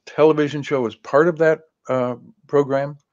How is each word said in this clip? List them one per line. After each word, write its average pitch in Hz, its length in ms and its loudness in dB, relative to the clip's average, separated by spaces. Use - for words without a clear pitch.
television 151 560 2
show 135 240 -2
as 107 100 -6
part 151 320 2
of 165 120 -2
that, 160 220 2
uh, 127 260 -2
program. 143 500 -2